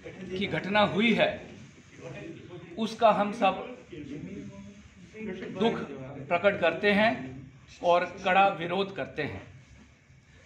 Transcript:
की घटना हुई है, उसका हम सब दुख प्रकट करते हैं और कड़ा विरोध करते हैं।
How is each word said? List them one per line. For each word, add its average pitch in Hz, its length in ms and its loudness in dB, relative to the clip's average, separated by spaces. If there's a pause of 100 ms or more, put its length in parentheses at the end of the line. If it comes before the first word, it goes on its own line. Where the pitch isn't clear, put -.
की 185 420 -6
घटना 185 400 0
हुई 202 260 4
है, 175 160 4 (1500)
उसका 220 340 4
हम 202 220 2
सब 190 320 0 (1900)
दुख 214 200 2 (480)
प्रकट 175 340 2
करते 180 300 4
हैं 214 200 4 (720)
और 180 220 4 (200)
कड़ा 190 240 6
विरोध 180 460 -2
करते 147 280 -4
हैं। 98 280 -8 (960)